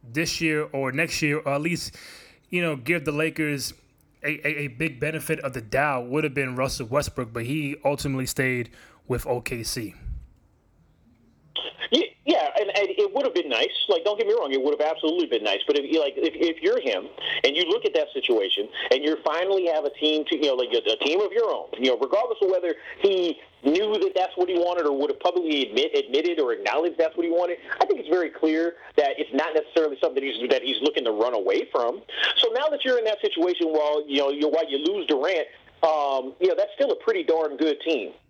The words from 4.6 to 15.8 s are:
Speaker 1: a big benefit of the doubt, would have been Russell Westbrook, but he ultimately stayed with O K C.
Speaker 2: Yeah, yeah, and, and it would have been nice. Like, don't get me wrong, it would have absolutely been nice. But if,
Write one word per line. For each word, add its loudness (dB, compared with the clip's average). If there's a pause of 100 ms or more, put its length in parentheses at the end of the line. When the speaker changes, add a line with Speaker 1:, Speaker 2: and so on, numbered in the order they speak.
Speaker 1:
a -6
big -6
benefit -4
of -6
the -8
doubt, 0
would 0
have -2
been -2
Russell -4
Westbrook, -2
but -6
he -4 (100)
ultimately 0
stayed -2 (360)
with -4
O 0
K -8
C. -6 (2000)
Speaker 2:
Yeah, 4 (220)
yeah, 2 (100)
and, 0
and 2
it 0
would 0
have 0
been 0
nice. 0 (200)
Like, 2
don't 0
get 0
me 2
wrong, -2
it 2
would 0
have 2
absolutely 0
been 0
nice. 0
But 4
if, 0 (140)